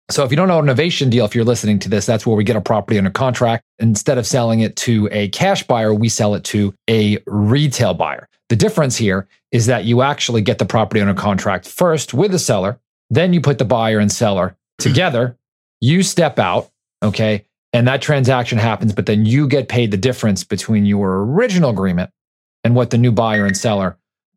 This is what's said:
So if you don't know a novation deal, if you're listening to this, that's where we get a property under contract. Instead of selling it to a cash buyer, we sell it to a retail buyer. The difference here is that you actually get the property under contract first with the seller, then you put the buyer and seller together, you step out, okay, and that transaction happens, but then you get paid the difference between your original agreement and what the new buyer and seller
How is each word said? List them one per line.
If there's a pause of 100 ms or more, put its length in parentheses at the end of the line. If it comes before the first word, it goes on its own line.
(100)
So
if
you
don't
know
a
novation
deal,
if
you're
listening
to
this,
that's
where
we
get
a
property
under
contract. (140)
Instead
of
selling
it
to
a
cash
buyer,
we
sell
it
to (160)
a (100)
retail
buyer. (220)
The
difference
here (240)
is
that
you
actually
get
the
property
under
contract
first
with
the
seller, (300)
then
you
put
the
buyer
and
seller (240)
together, (420)
you
step
out, (340)
okay, (260)
and
that
transaction
happens,
but
then
you
get
paid
the
difference
between
your
original
agreement (520)
and
what
the
new
buyer
and
seller (400)